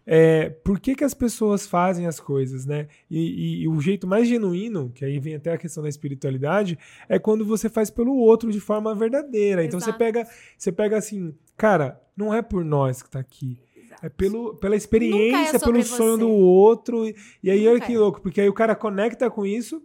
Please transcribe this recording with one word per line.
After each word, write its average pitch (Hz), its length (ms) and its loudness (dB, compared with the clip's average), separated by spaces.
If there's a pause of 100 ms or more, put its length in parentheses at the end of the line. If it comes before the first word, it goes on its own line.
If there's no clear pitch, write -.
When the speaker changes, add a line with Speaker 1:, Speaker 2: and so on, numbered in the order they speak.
Speaker 1:
é, 160 420 4
por 185 300 -4
que 269 160 -2
que 277 80 -6
as 277 100 0
pessoas 214 540 -2
fazem 175 400 0
as 160 140 -6
coisas, 131 440 -4
né? 147 220 -6 (240)
E, 160 80 -6
e, 165 440 -4
e 160 60 -2
o 160 120 0
jeito 185 260 -2
mais 220 220 2
genuíno, 196 640 -4
que - 100 -12
aí 143 140 -4
vem 156 160 -8
até 151 180 -6
a 160 60 -4
questão 160 240 -12
da 151 60 -6
espiritualidade, 147 920 -4 (300)
é - 100 0
quando 214 260 0
você 214 240 -2
faz 220 220 -2
pelo 247 260 -2
outro 226 360 4
de 202 80 -4
forma 214 340 -4
verdadeira. 220 680 0
Então, 180 160 -4
você 196 100 -4
Speaker 2:
Exato. 220 80 -4
Speaker 1:
pega, 226 300 0 (280)
você - 140 -6
pega 214 260 0
assim, 196 380 -8 (220)
"Cara, 165 440 0 (160)
não 208 160 -4
é 226 80 0
por 208 240 -4
nós 139 380 -2
que - 80 -20
tá 139 80 -10
aqui. 127 400 -12 (180)
Speaker 2:
Exato. - 300 -18
Speaker 1:
É - 20 -10
pelo, 214 460 -4
pela 196 160 -4
Speaker 2:
Nunca 208 40 2
é - 20 2
Speaker 1:
experiência, 226 800 2
Speaker 2:
sobre 240 240 2
Speaker 1:
pelo - 20 0
sonho 226 280 2
Speaker 2:
você. 220 80 2
Speaker 1:
do 226 100 2
outro." 214 760 6
E, 214 100 -8 (260)
e 185 80 0
aí, 196 100 4
Speaker 2:
Nunca 220 120 6
Speaker 1:
olha 247 80 4
que 240 140 -4
Speaker 2:
é. 226 40 2
Speaker 1:
louco, 208 220 2
porque 190 200 -4
aí 202 80 4
o 196 60 2
cara 220 220 0
conecta 220 520 -2
com 208 160 -6
isso 233 400 -6